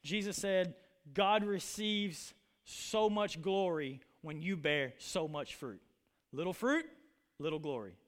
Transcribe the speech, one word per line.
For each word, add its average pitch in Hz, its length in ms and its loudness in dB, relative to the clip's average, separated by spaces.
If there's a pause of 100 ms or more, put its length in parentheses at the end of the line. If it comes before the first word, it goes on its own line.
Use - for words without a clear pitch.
Jesus 196 340 -2
said, 185 380 2 (380)
"God 202 320 4
receives 208 880 -2 (300)
so - 440 0
much 208 320 0
glory 160 600 0 (200)
when 156 220 -8
you 185 140 0
bear 147 420 2
so 160 300 -2
much 147 260 -6
fruit." 110 280 -10 (500)
Little 170 200 -2
fruit, 285 360 2 (500)
little 156 200 -2
glory. 120 380 -4 (120)